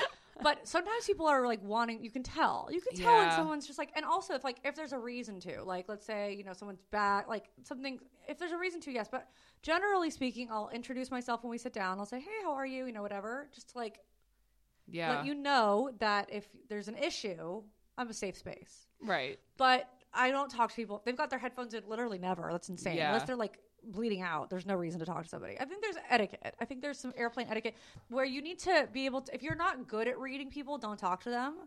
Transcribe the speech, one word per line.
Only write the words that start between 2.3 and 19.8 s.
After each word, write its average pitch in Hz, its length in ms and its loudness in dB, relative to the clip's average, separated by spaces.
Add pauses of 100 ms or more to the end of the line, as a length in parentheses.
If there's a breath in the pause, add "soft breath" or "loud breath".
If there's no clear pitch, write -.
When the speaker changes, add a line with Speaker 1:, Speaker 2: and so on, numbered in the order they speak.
Speaker 1:
You 359 120 -2
can - 120 -4
tell 466 220 8
when 403 120 10
Speaker 2:
Yeah. 330 100 6
Speaker 1:
someone's 311 280 2
just 285 140 -8
like, 302 160 -6
and 311 80 0
also 349 320 2
if, 254 80 -2
like, 254 220 -2
if 285 100 0
there's 302 160 -6
a 269 80 -2
reason 233 400 -6
to, 170 240 -8
like, 185 240 -4
let's 208 180 -10
say, 208 280 -2
you 202 100 -8
know, 190 80 -10
someone's 190 300 -12 (100)
back, 202 380 4
like, 214 200 -4 (140)
something, 262 380 -8 (260)
if 302 100 -6
there's 349 140 -4
a 339 60 -2
reason 349 240 -2
to, 285 100 -8
yes. 233 180 -2
But - 200 -6 (320 soft breath)
generally 359 480 4
speaking, 247 420 -4
I'll 214 220 -2
introduce 254 360 -6
myself 247 360 -2
when 233 60 -4
we 233 60 -4
sit 240 140 -6
down. 190 280 -2
I'll 202 60 -4
say, 247 140 -8
"Hey, 403 240 -6
how 330 80 0
are 269 140 -2
you?" 262 200 -4
You 254 60 -4
know, 214 100 -6
whatever. 208 520 -4
Just - 160 -20
to, - 80 -12
like, 226 240 -6 (840)
Speaker 2:
Yeah. 165 280 0
Speaker 1:
let 143 100 -2
you 285 100 -2
know 262 640 6
that 208 340 2
if 208 160 -8 (180)
there's 208 220 -6
an - 80 -8
issue, 190 680 -2 (340)
I'm 247 120 -4
a 220 40 -10
safe 196 240 -4
space. - 500 -16 (140)
Speaker 2:
Right. 170 380 0 (160)
Speaker 1:
But 254 340 6 (240)